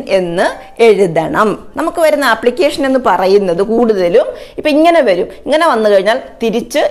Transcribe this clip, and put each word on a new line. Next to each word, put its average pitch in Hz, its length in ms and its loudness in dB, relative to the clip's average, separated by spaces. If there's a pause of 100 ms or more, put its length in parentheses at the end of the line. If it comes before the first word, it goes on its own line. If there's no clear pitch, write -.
(180)
എന്ന് 180 300 -2 (400)
എഴുതണം. 185 600 2 (280)
നമുക്ക് 330 280 -4
വരുന്ന 294 280 0
ആപ്ലിക്കേഷൻ 262 560 -2
എന്ന് 262 100 0 (100)
പറയുന്നത് 185 520 2 (100)
കൂടുതലും 220 560 2 (320)
ഇപ്പൊ 302 160 -2
ഇങ്ങനെ 330 240 4 (100)
വരും. 180 180 0 (180)
ഇങ്ങനെ 311 260 0
വന്നു 220 220 0
കഴിഞ്ഞാൽ 202 240 2 (240)
തിരിച്ച് 233 500 -2